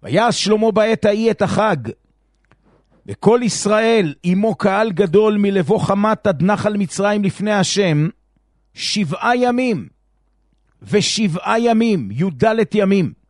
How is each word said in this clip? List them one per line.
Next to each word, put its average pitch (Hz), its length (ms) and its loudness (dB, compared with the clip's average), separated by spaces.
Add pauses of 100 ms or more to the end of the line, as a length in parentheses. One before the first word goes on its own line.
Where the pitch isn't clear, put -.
ויעש 202 400 0
שלמה 214 280 2
בעת 214 340 0
ההיא 220 260 2
את 208 100 -2
החג, 202 360 0 (1300)
וכל 220 380 2
ישראל 214 680 0 (100)
עמו 190 320 0
קהל 208 360 0
גדול 208 460 2
מלבוא 196 420 0
חמת 208 480 0
עד 165 160 0
נחל 208 340 0
מצרים 202 460 -2
לפני 202 300 -2
השם, 180 560 0 (640)
שבעה 208 600 -2
ימים, 247 520 0 (920)
ושבעה 196 760 -2
ימים, 226 520 0
י"ד 190 640 0
ימים. 196 400 2 (160)